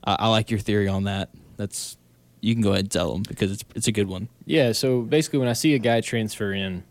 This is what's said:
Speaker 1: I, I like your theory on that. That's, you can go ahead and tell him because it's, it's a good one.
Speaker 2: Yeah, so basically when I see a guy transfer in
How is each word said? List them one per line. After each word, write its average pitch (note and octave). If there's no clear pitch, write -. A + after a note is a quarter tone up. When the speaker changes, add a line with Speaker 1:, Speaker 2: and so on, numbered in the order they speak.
Speaker 1:
I, G2+
I A2
like A2
your G#2+
theory G#2
on G2
that. G2
That's, -
you A2+
can A#2
go G2+
ahead F#2+
and G2+
tell E2
him F#2
because G2+
it's, G2
it's A2+
a A#2
good G2+
one. F#2
Speaker 2:
Yeah, C#3+
so B2+
basically D3+
when B2
I A#2+
see D3+
a C3+
guy A#2
transfer G#2+
in F#2+